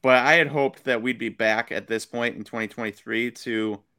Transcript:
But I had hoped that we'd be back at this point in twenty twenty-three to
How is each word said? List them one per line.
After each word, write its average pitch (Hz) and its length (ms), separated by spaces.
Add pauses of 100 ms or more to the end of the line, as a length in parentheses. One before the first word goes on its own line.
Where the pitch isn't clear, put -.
But 127 240
I 147 100
had 165 120
hoped 139 380
that 120 180
we'd 120 160
be 117 100
back 110 440
at 104 140
this 113 200
point 120 300
in 107 80
twenty 110 240
twenty-three 113 640
to 110 480 (180)